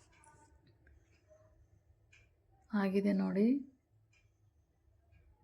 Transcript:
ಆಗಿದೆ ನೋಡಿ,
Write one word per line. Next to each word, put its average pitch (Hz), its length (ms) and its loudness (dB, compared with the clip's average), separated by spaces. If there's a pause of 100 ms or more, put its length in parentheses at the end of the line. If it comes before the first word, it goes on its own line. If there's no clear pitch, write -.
(2750)
ಆಗಿದೆ 196 380 0
ನೋಡಿ, 196 580 0 (1700)